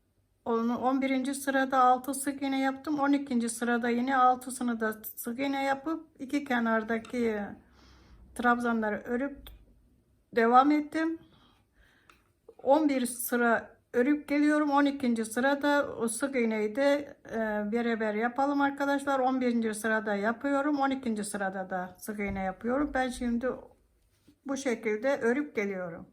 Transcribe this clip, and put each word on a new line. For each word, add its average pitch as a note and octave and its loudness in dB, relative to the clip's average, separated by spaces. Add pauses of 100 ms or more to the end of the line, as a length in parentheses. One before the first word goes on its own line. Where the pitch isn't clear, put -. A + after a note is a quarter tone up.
(460)
onu A#3 0
on C4 0
birinci C4+ 0
sırada C4+ 2
altı B3+ 4
sık C#4 -4
iğne C4+ 0
yaptım. C4+ -2
On C#4+ 4
ikinci B3 0
sırada A#3+ 0
yine B3+ 0
altısını B3 2
da A3 -2 (220)
sık A#3+ -8
iğne C#4 -2
yapıp C#4 -2 (120)
iki C#4 -4
kenardaki A3+ 0 (960)
trabzanları A#3 0
örüp C4+ -4 (1000)
devam B3 8
ettim. D#4+ 0 (1400)
On D4 6
bir B3+ 0
sıra A#3+ 0 (240)
örüp D4 2
geliyorum. D4 2
On C#4+ 4
ikinci A#3+ 0
sırada C#4 0
o A3+ -2
sık C4+ -4
iğneyi A3 0
de, C#4+ 0 (140)
e, G#3 -2
beraber A3+ 0
yapalım C4+ 0
arkadaşlar. C#4 0
On C4 2
birinci A#3 0
sırada G#3+ 0
yapıyorum. C#4 0
On C4+ 2
ikinci A3+ -4
sırada F#3+ -4
da F#3 -6
sık G#3 -10
iğne G3 -4
yapıyorum. B3 -2
Ben C4 0
şimdi A#3+ -4 (1000)
bu C4+ -4
şekilde A#3 -2
örüp B3+ 0
geliyorum. F#3 -6